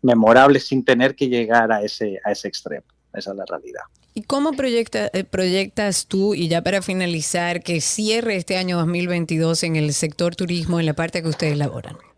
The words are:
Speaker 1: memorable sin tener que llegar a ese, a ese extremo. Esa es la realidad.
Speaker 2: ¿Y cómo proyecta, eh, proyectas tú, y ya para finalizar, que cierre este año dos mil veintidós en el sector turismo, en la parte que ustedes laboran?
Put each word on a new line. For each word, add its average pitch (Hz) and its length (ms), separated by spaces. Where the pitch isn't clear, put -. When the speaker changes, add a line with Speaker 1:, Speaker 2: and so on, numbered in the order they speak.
Speaker 1:
memorable 127 600
sin 131 240
tener 131 320
que 135 120
llegar 117 440
a 107 100
ese, 104 400
a 104 80
ese 101 160
extremo. - 380
Esa - 200
es 98 40
la 98 120
realidad. - 320
Speaker 2:
¿Y 214 80
cómo 285 300
proyecta, 233 600
eh, 190 120
proyectas 190 840
tú, 196 280
y 165 120
ya 170 160
para 190 200
finalizar, 175 840
que 170 160
cierre 214 560
este 185 220
año 180 200
dos 165 80
mil 175 220
veintidós 165 560
en 165 100
el 151 200
sector 170 420
turismo, 170 420
en 165 80
la 151 80
parte 165 260
que 165 80
ustedes 151 300
laboran? - 380